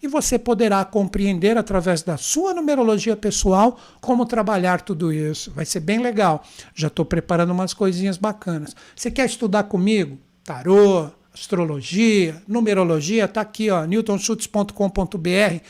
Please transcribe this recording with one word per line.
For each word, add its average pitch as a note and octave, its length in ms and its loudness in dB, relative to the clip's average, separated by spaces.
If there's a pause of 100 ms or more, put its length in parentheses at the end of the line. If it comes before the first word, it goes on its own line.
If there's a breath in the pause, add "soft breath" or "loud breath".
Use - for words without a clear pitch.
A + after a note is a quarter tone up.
e D4 60 -4
você C4+ 280 0
poderá A3+ 480 2
compreender G3 720 0
através F#3 460 0
da E3 140 -4
sua F#4 360 -2
numerologia A#3 640 0
pessoal G#3 640 2 (220 loud breath)
como A#3+ 260 0
trabalhar F#3+ 540 0
tudo E3 320 -4
isso. D3+ 400 -6
Vai C#3+ 120 -6
ser E3+ 160 -6
bem G3+ 200 -2
legal. G3+ 440 0 (300 loud breath)
Já D3+ 160 -2
tô E3 140 -2
preparando E3+ 460 0
umas F3+ 220 -2
coisinhas F#3+ 440 -2
bacanas. F#3 580 -6 (220 loud breath)
Você A#3 160 -6
quer C4 140 0
estudar G#3 380 0
comigo? F#3+ 520 0 (280)
Tarô, F3+ 640 4 (260)
astrologia, F3 1120 0
numerologia, G3 800 2
tá G#3+ 140 -4
aqui, G#3+ 280 -4
ó, F3 160 0
newtonschutz G#3+ 600 -2
ponto G3+ 280 -2
com G3+ 140 0
ponto F#3 300 -4
B F3 140 -2
R. F#3 380 2